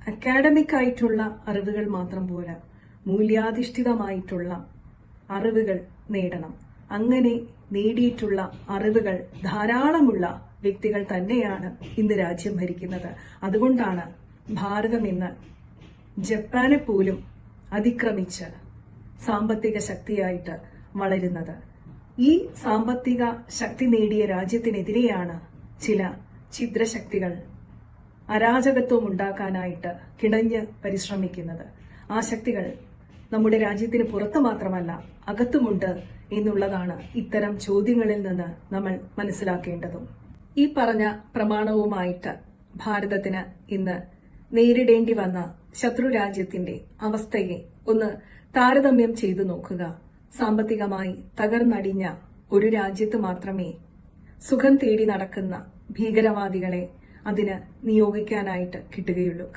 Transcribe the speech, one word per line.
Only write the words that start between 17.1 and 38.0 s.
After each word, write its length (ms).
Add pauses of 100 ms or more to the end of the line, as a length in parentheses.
അതിക്രമിച്ച് 680 (840)
സാമ്പത്തിക 520
ശക്തിയായിട്ട് 840 (360)
വളരുന്നത്. 600 (640)
ഈ 280 (160)
സാമ്പത്തിക 600 (240)
ശക്തി 360
നേടിയ 400
രാജ്യത്തിനെതിരെയാണ് 1160 (400)
ചില 300 (420)
ഛിദ്രശക്തികൾ 880 (880)
അരാജകത്വം 760
ഉണ്ടാക്കാനായിട്ട് 840 (300)
കിണഞ്ഞ് 420 (200)
പരിശ്രമിക്കുന്നത്. 800 (460)
ആ 80
ശക്തികൾ 540 (600)
നമ്മുടെ 240
രാജ്യത്തിന് 460
പുറത്ത് 340
മാത്രമല്ല 680 (240)
അകത്തുമുണ്ട് 760 (300)
എന്നുള്ളതാണ് 680 (140)
ഇത്തരം 440
ചോദ്യങ്ങളിൽ 680